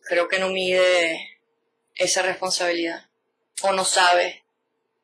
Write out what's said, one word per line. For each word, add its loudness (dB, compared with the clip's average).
creo -2
que -2
no -2
mide 0
esa 0
responsabilidad, -4
o 2
no 0
sabe, 2